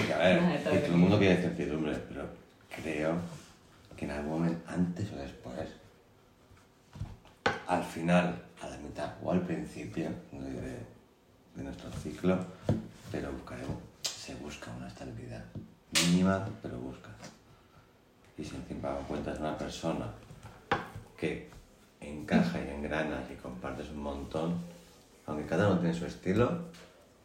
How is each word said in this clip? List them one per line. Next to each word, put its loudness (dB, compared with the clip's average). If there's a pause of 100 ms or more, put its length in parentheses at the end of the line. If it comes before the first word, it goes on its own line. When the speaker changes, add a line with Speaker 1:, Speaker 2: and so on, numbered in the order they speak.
(140)
Speaker 1:
a 2
ver, 8
Speaker 2:
Nada 6
de 0
todo 2
Speaker 1:
y 6
Speaker 2:
lo 6
Speaker 1:
todo 2
el 2
Speaker 2:
que -
Speaker 1:
mundo 10
quiere 8
incertidumbre, 0 (140)
pero -6 (460)
creo 0 (840)
que -6
en -4
algún -4 (100)
momento, 0
antes 0
o -8
después, -8 (2000)
al 2
final, 4 (220)
a -10
la -10
mitad -8 (100)
o 0
al 6
principio -4 (220)
de, -8 (760)
de -8
nuestro -10
ciclo, 0 (760)
pero -4
buscaremos, -8 (260)
se -8
busca -12
una -12
estabilidad -12 (500)
mínima, 6 (140)
pero -8
busca. -10 (1300)
Y -6
si -10
encima -4
encuentras -4
una -2
persona -4 (1120)
que -2 (520)
encaja 2
y -6
engrana -2
y -12
compartes -8
un -8
montón, -2 (680)
aunque -4
cada 4
uno 6
tiene 2
su -4
estilo, 2 (600)